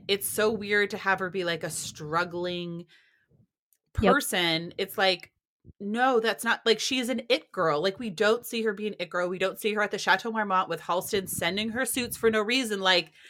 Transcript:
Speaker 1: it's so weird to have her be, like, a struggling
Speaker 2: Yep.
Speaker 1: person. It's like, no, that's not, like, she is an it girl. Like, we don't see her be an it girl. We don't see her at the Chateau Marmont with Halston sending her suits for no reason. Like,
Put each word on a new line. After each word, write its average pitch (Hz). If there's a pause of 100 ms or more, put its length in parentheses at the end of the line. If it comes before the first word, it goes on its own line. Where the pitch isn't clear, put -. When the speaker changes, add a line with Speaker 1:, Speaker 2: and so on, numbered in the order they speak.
Speaker 1:
it's 196
so 214
weird 208
to 208
have 190
her 185
be, 180
like, 170
a 170
struggling 175 (1160)
Speaker 2:
Yep. 196
Speaker 1:
person. 175
It's 190
like, 190 (460)
no, 233
that's 220
not, 226
like, 226
she -
is 240
an 254
it 311
girl. 156
Like, 190
we 240
don't 214
see 226
her 220
be 208
an 202
it 175
girl. 180
We 185
don't 185
see 214
her 208
at 202
the 202
Chateau 240
Marmont 202
with 160
Halston 185
sending 196
her 233
suits 247
for 226
no 220
reason. 214
Like, 185 (180)